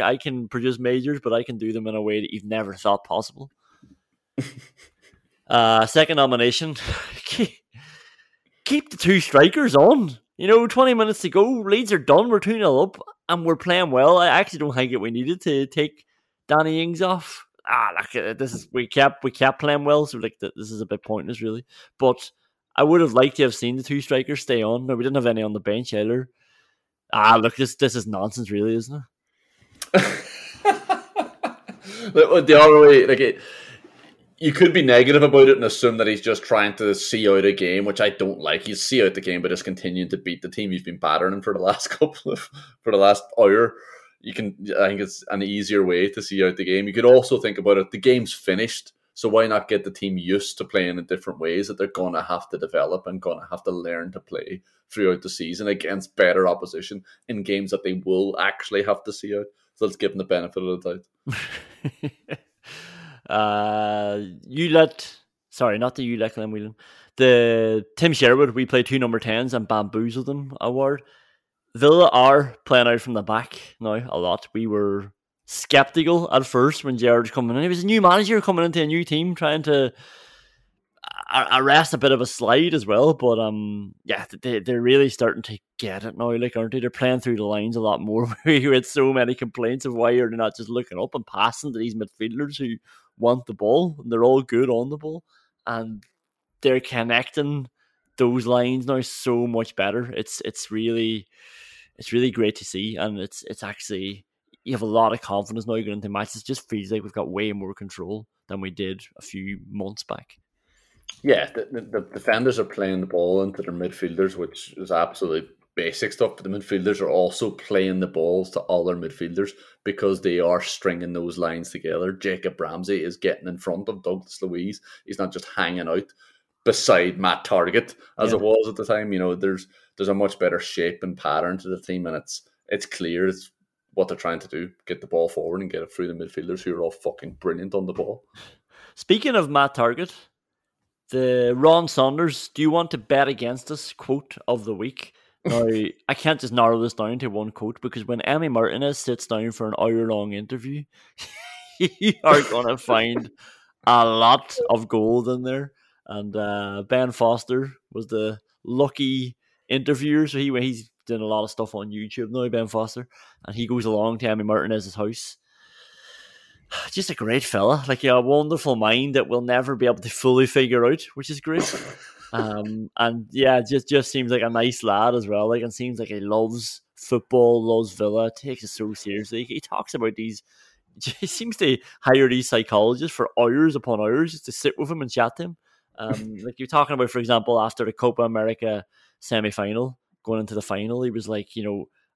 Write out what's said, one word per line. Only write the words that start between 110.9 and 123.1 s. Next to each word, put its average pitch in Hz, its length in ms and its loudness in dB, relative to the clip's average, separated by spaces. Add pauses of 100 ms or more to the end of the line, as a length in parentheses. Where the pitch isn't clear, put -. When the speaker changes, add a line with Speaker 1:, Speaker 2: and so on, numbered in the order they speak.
Speaker 2:
Yeah, 104 320 0
the, 110 160 -8
the, 120 100 -10
the - 340 -8
defenders 113 440 -2
are 107 60 -2
playing 95 380 -4
the 92 40 -6
ball 90 360 0
into 98 200 -6
their 87 120 -12
midfielders, 90 640 -4
which - 420 -12
is 90 120 -12
absolutely 85 580 -2 (260)
basic 85 380 -6
stuff, - 240 -2
but - 80 -16
the 95 60 -8
midfielders 98 500 -4
are 90 100 -2
also 92 400 0
playing 95 500 -2
the 92 60 -2
balls 92 440 -2
to 85 120 -6
other 90 320 -2
midfielders 87 560 -8 (340)
because 98 360 -2
they 87 180 -2
are 87 220 2
stringing 87 520 -6
those 87 260 -8
lines 85 320 -6
together. 85 420 -6
Jacob 92 480 -6
Ramsey 87 420 -6
is 85 140 -8